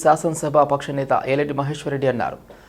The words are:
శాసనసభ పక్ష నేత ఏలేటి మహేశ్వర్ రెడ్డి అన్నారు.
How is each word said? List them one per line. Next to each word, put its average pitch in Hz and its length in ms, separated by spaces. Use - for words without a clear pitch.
శాసనసభ 156 520
పక్ష 139 180
నేత 135 140
ఏలేటి 143 260
మహేశ్వర్ 139 360
రెడ్డి 135 180
అన్నారు. 73 260